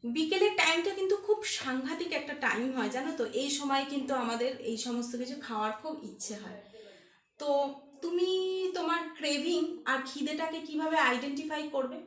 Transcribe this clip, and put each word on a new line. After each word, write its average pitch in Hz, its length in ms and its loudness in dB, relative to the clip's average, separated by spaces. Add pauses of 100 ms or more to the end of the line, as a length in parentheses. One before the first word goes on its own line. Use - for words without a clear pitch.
(160)
বিকেলের 370 440 6
টাইমটা 339 400 4
কিন্তু 381 160 4 (100)
খুব 427 140 4 (200)
সাংঘাতিক 277 600 -2
একটা 285 160 -6 (100)
টাইম 220 220 2 (100)
হয়, 254 180 0
জানো 294 240 -2
তো? 240 40 2 (180)
এই 277 160 0
সময় 277 340 2
কিন্তু 277 200 -2 (120)
আমাদের 233 280 0 (180)
এই 226 160 -2
সমস্ত 240 260 -4 (100)
কিছু 262 140 -6 (100)
খাওয়ার 214 260 -2 (100)
খুব 311 120 -8 (160)
ইচ্ছে 208 340 -8
হয়। 185 160 -12 (800)
তো 294 100 -2 (540)
তুমি 349 260 4 (480)
তোমার 330 240 2 (160)
ক্রেভিং 302 440 2 (300)
আর 262 80 4 (100)
খিদেটাকে 311 580 -2
কিভাবে 311 300 0 (120)
আইডেন্টিফাই 285 540 -2 (120)
করবে? 254 320 -2